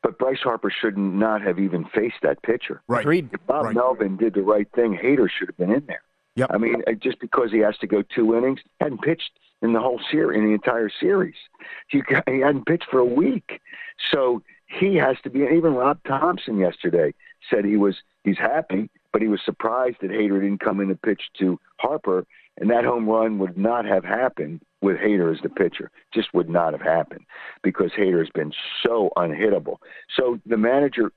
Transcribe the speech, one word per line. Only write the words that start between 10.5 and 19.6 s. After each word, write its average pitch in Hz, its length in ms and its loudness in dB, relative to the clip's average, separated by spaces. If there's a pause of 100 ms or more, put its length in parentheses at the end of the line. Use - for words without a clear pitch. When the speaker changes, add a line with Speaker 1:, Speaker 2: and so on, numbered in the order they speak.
Speaker 1:
entire 110 380 0 (100)
series. 185 360 0 (520)
He, 139 140 0 (260)
he 131 120 0
hadn't 139 260 2
pitched 170 260 0
for 131 80 4
a 123 60 6
week, 175 560 0 (500)
so 127 320 2 (220)
he 196 300 0
has 135 280 4
to 139 60 -8
be. 127 140 -2
Even 160 300 4
Rob 131 320 0
Thompson 135 520 -2
yesterday 85 560 2 (360)
said 104 140 2
he 104 140 2
was, 101 180 4 (280)
he's 98 140 2
happy, 160 520 -2 (240)
but 107 100 2
he 113 60 2
was 101 140 2
surprised 120 580 -2